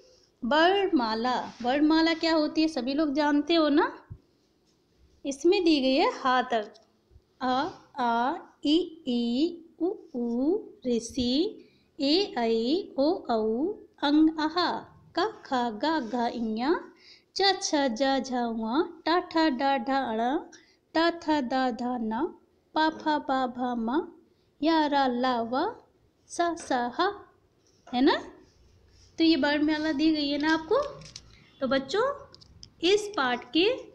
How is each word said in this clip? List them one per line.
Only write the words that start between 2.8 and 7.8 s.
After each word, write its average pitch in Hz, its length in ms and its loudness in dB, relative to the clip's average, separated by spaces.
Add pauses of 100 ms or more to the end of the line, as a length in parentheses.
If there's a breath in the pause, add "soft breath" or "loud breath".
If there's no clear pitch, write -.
लोग 294 200 0
जानते 294 420 2
हो 311 140 4
ना? 349 360 2 (1200)
इसमें 349 380 2
दी 320 160 4
गई 262 160 2
है 403 240 2
हा 254 220 2
तक। 226 320 -4 (680)
अ, 262 280 0 (320)